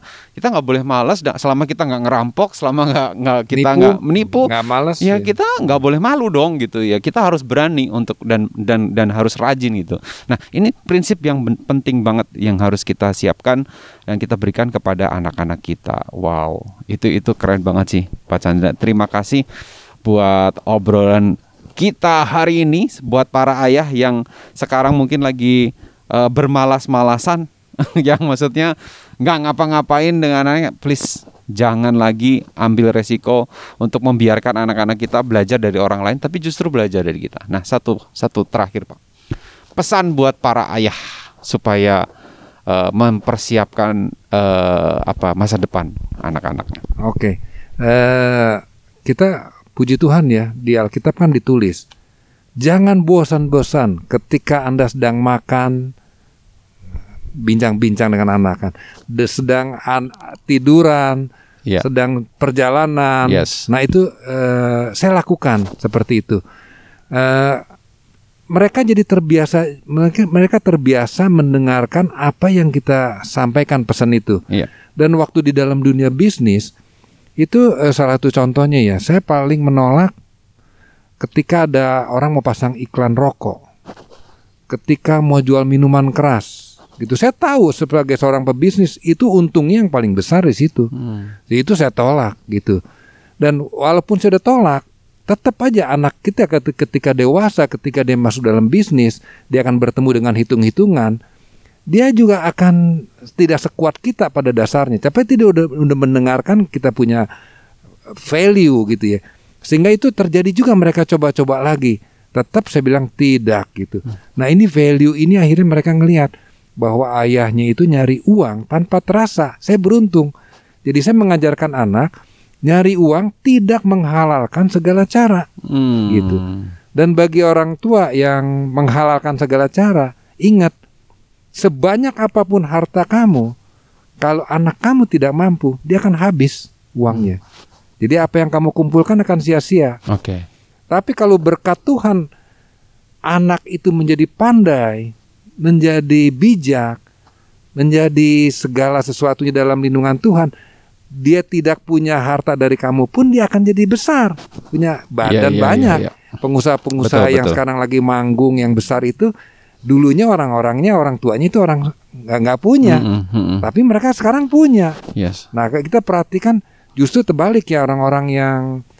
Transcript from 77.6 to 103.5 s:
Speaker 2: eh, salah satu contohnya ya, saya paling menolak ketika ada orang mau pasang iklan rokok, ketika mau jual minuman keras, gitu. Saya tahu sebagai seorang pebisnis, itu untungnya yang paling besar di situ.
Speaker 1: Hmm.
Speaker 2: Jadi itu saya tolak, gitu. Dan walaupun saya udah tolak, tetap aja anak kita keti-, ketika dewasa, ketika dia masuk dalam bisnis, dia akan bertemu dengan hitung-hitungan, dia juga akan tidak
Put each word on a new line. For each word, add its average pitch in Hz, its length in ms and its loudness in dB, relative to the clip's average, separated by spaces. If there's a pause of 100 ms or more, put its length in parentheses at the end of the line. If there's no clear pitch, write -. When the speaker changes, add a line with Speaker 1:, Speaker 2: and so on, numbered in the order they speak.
Speaker 2:
eh, 143 180 2
salah 131 220 2
satu 139 120 -2
contohnya 139 480 2
ya, 101 200 2
saya 170 260 0
paling 147 380 0
menolak 139 500 2 (1080)
ketika 160 460 -2
ada 135 240 0 (200)
orang 127 260 -2
mau 139 100 -2
pasang 127 320 -2
iklan 120 400 -2
rokok, 127 480 -4 (1040)
ketika 156 540 -2
mau 143 180 2
jual 135 240 2
minuman 139 480 2
keras, - 640 -4 (220)
gitu. 120 180 -4
Saya 247 160 0
tahu 254 400 2
sebagai 139 440 -2
seorang 135 280 0
pebisnis, 165 560 0
itu 170 280 0
untungnya 170 520 2
yang 208 100 2
paling 117 220 0
besar 165 320 0
di 151 100 2
situ. 131 340 0
Speaker 1:
Hmm. 107 580 -12
Speaker 2:
Jadi 120 160 0
itu 185 120 -2
saya 156 160 0
tolak, 123 460 -2 (100)
gitu. 101 380 -2 (500)
Dan 147 300 -2
walaupun 170 540 -2
saya 190 180 2
udah 185 80 -2
tolak, 208 400 2 (400)
tetap 208 380 -2
aja 220 280 0
anak 143 300 0
kita - 260 -2
keti-, 147 300 -2
ketika 139 380 -2
dewasa, 156 520 2
ketika 135 360 -4
dia 123 160 0
masuk 120 260 0
dalam 113 240 2
bisnis, 135 540 2 (240)
dia 127 160 0
akan 123 160 0
bertemu 123 340 0
dengan 117 220 0
hitung-hitungan, 117 880 0 (600)
dia 233 300 2
juga 208 340 2
akan 170 600 2 (280)
tidak 160 260 2